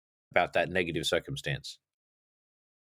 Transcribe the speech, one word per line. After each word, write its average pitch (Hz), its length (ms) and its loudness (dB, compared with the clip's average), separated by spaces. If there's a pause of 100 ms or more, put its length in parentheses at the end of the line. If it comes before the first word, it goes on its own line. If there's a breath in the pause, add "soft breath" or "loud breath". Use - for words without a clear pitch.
(320)
about 87 220 4
that 87 140 4
negative 82 380 -2
circumstance. 71 720 -4 (1160)